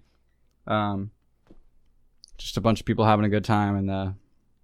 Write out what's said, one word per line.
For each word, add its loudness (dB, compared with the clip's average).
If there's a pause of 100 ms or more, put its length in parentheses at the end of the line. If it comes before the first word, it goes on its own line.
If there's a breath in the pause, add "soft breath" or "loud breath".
(680)
Um, -2 (1300)
just -8
a -2
bunch 2
of -10
people 0
having 4
a 2
good 0
time, 2
and, -2
uh, -4 (540)